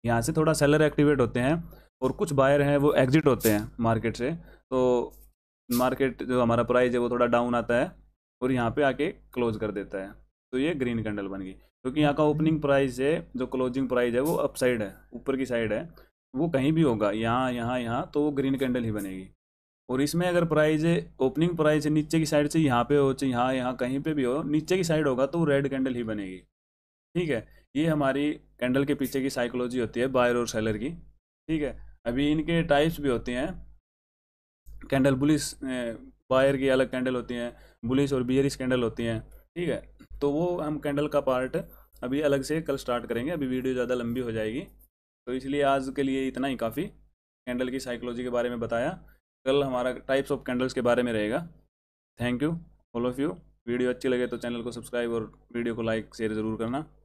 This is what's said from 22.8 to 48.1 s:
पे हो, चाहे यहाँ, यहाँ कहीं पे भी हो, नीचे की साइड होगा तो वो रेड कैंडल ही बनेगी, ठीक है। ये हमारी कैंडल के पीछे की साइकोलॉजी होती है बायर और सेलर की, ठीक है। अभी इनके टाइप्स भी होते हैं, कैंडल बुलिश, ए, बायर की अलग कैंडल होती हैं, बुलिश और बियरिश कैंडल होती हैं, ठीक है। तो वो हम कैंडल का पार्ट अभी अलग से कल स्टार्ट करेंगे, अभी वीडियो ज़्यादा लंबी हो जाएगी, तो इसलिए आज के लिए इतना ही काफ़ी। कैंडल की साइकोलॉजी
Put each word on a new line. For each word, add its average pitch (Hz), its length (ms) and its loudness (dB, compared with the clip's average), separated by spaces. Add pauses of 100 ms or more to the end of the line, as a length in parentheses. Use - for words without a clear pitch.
पे 143 120 2
हो, 135 160 4
चाहे 131 180 -2
यहाँ, 123 240 2
यहाँ 127 220 -2
कहीं 127 240 -2
पे 156 140 -4
भी 139 100 0
हो, 131 200 0
नीचे 156 320 0
की 190 80 0
साइड 156 240 2
होगा 131 180 2
तो 170 120 -2
वो 170 80 4
रेड 139 220 2
कैंडल 131 260 0
ही 120 100 -4
बनेगी, 101 340 -6 (760)
ठीक 170 160 0
है। 113 160 -2 (280)
ये 147 120 2
हमारी 143 440 2 (300)
कैंडल 127 240 2
के 143 100 0
पीछे 135 280 -2
की 135 80 -2
साइकोलॉजी 123 480 -2
होती 117 220 -2
है 127 80 2
बायर 123 280 4
और 120 120 0
सेलर 110 300 -2
की, 107 120 -6
ठीक - 720 -8
है। 127 140 -4 (300)
अभी 135 240 0
इनके 160 340 2
टाइप्स 160 360 2
भी 143 80 0
होते 120 240 -2
हैं, 127 160 -2 (1400)
कैंडल 135 260 4
बुलिश, 143 380 0 (100)
ए, 123 320 -6 (340)
बायर 135 260 4
की 135 140 0
अलग 131 200 2
कैंडल 127 240 -2
होती 123 200 -6
हैं, 120 200 -8 (300)
बुलिश 135 280 2
और 127 120 0
बियरिश 135 320 2
कैंडल 127 260 0
होती 117 220 -4
हैं, 113 160 -2 (360)
ठीक 175 120 -4
है। 127 140 -4 (380)
तो 143 100 0
वो 156 160 0 (120)
हम 156 220 -4
कैंडल 143 280 -2
का 147 140 0
पार्ट 127 340 -2 (460)
अभी 131 200 -2
अलग 139 220 2
से 156 180 -2
कल 139 160 -2
स्टार्ट 120 280 -4
करेंगे, 120 260 -2
अभी 147 140 -4
वीडियो 127 280 -2
ज़्यादा 123 200 0
लंबी 120 260 -4
हो 120 120 -4
जाएगी, 110 280 -4 (680)
तो 123 80 -6
इसलिए 135 300 -2
आज 139 320 0
के 139 60 0
लिए 135 260 0
इतना 131 200 -4
ही 131 100 -4
काफ़ी। 117 260 -4
कैंडल - 840 -8
की 131 100 -6
साइकोलॉजी 120 420 -8